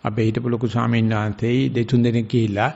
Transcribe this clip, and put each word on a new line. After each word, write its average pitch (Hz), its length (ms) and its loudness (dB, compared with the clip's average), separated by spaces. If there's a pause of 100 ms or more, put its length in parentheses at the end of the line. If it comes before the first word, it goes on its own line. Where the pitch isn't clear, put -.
අපේ 110 260 0
හිටපු 117 240 -2
ලොකු 117 180 -2
ස්වාමීන් 117 400 0
වහන්සේයි 113 640 0
දෙතුන් 120 320 2
දෙනෙක් 117 260 0
ගිහිල්ලා 110 480 0